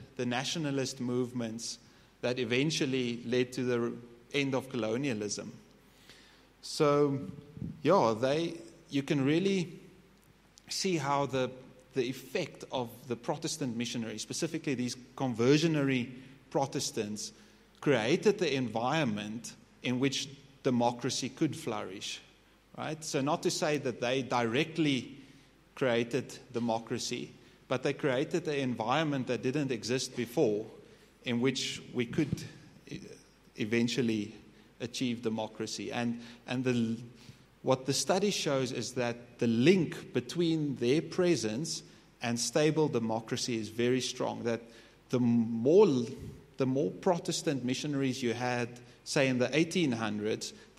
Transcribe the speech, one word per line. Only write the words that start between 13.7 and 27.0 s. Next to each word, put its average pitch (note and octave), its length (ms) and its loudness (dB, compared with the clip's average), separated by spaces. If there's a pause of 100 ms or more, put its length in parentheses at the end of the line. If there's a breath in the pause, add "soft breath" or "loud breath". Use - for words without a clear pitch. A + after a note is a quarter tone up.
missionaries, A2+ 420 -4
specifically - 540 -4
these A#2+ 220 -2 (200)
conversionary C3+ 960 4 (380 loud breath)
Protestants, B2+ 840 -2 (480 loud breath)
created D3+ 580 4
the D3 160 0
environment A#2 1000 0 (280)
in B2 180 0
which C3+ 280 0 (340)
democracy A#2+ 680 0
could D3 260 -2
flourish, G#2 680 -8 (560 soft breath)
right? D3+ 260 -8
So D3 160 0
not D#3 220 2
to F3+ 80 2
say D3+ 260 2
that C3 240 -4
they B2 220 2
directly C3 960 0 (560 loud breath)
created A#2+ 640 0 (160)
democracy, A#2 760 -2 (380 loud breath)